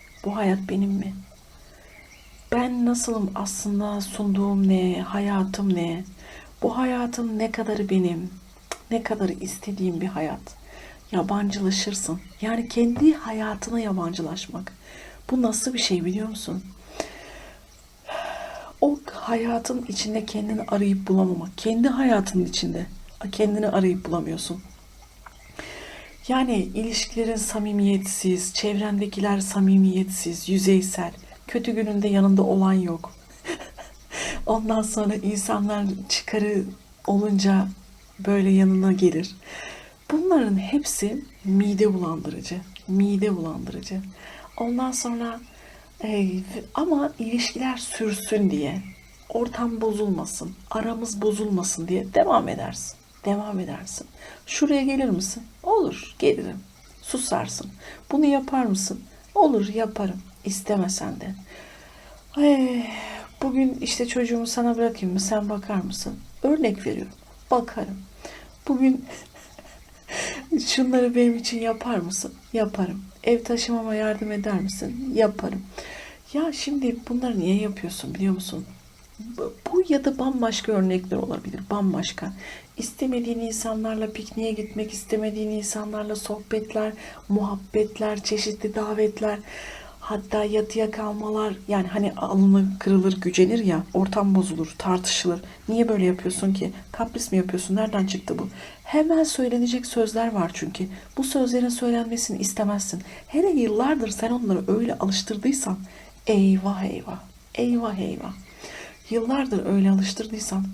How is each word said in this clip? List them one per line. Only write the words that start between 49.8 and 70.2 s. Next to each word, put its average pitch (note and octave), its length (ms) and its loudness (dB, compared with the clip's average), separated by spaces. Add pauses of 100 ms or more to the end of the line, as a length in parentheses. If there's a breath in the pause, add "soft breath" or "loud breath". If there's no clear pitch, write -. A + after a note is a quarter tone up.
bozulmasın, G3+ 720 -2 (160)
aramız A3 520 -4
bozulmasın G3+ 640 0
diye F#3+ 260 -2
devam - 340 6
edersin, - 480 -6 (280)
devam G3+ 360 -2
edersin. - 460 -10 (400 loud breath)
"Şuraya C#4+ 360 2
gelir C4+ 260 2
misin?" F#3+ 340 -2 (200)
"Olur, F#4 560 0
gelirim." - 420 2 (420)
Susarsın. - 680 -4 (420 loud breath)
"Bunu D4 140 4
yapar C4+ 380 2
mısın?" - 360 -2 (340 loud breath)
"Olur, B3+ 340 4
yaparım." G#3 540 -4 (220)
İstemesen G3 760 -2
de. F#3+ 140 -8 (1000 loud breath)
"Ay, C4 500 4 (560 loud breath)
bugün C4 380 2
işte A#3+ 280 -2
çocuğumu A#3 380 0
sana A#3 300 0
bırakayım A3+ 360 0
mı? F#3+ 80 0
Sen G#3 280 0
bakar G#3 280 -4
mısın?" - 420 -6 (240)
Örnek C4+ 440 2
veriyorum. - 260 -6 (380)
"Bakarım." G#3 500 -2 (680 loud breath)
"Bugün C4 360 4 (1500 loud breath)